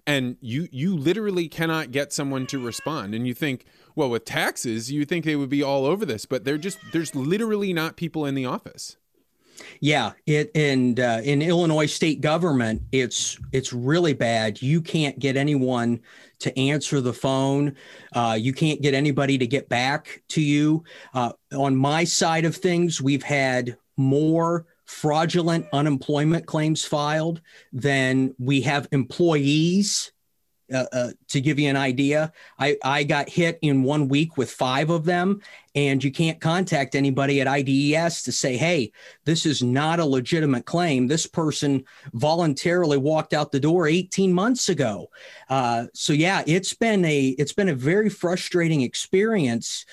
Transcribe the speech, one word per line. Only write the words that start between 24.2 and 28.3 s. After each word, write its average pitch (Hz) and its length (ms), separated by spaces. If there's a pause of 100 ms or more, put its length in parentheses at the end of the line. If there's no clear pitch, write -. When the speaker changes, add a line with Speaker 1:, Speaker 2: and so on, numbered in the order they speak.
Speaker 2:
fraudulent 165 840
unemployment 147 760
claims 156 380
filed 156 560 (320)
than 131 640